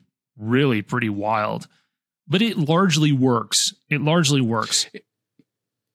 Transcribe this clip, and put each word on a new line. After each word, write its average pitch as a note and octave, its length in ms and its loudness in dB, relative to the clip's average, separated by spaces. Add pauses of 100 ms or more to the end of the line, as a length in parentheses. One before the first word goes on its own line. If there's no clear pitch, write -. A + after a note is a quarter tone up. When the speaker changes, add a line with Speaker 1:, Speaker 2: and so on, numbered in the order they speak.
(380)
Speaker 1:
really A#2+ 440 0
pretty A#2 260 -4
wild, G#2+ 580 -4 (640)
but F3 120 0
it A3+ 160 -2
largely D#3 540 2
works. B2+ 640 0 (140)
It D3 120 -2
largely D3 400 2
works. A2+ 520 -2
Speaker 2:
It, - 120 -20 (920)